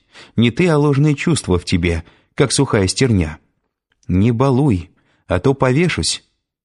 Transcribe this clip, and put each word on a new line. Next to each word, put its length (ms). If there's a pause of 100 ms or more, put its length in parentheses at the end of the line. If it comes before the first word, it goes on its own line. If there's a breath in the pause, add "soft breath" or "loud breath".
(360 loud breath)
Не 160
ты, 160
а 100
ложные 380
чувства 420
в 60
тебе, 400 (300 soft breath)
как 180
сухая 360
стерня. 520 (720)
Не 240
балуй, 580 (360)
а 120
то 140
повешусь». 720 (400)